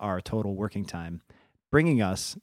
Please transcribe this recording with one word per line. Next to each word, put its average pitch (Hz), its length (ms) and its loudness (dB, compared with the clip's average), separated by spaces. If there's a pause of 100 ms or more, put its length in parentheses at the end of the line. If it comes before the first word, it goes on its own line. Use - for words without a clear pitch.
our 95 200 -2
total 101 340 -4
working 101 300 -4
time, 85 360 -10 (500)
bringing 151 300 6
us 95 420 -2